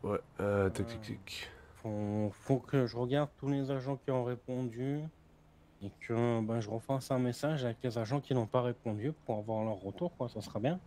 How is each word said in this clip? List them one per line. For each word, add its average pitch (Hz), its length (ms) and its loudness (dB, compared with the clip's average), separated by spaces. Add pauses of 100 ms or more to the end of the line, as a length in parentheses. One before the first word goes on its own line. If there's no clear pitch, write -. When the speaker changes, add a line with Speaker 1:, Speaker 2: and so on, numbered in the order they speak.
Speaker 1:
Ouais, 104 160 2 (180)
euh, 101 320 4
tac, - 160 -2
Speaker 2:
Euh, - 40 -8
Speaker 1:
tac, - 120 -8
tac. - 480 -8 (240)
Speaker 2:
faut, 104 580 0
faut - 280 2
que 131 260 2
je 117 100 -4
regarde 135 400 2
tous 139 120 -4
les 139 240 2
agents 135 240 -2
qui 131 160 -2
ont 127 100 2
répondu 127 800 -2 (800)
et 101 80 -6 (100)
que, 117 400 2
ben, 113 200 0
je 107 100 -6
refasse 123 400 -2
un 131 80 4
message 127 460 0
avec 117 180 0
les 117 160 0
agents 113 220 0
qui - 120 -4
n'ont 117 140 4
pas 127 160 4
répondu 117 500 -2 (140)
pour 110 120 0
avoir 110 260 0
leur 110 160 0
retour, 101 360 -4
quoi, 120 120 -2
ça 107 120 -8
sera - 200 -6
bien. 170 260 2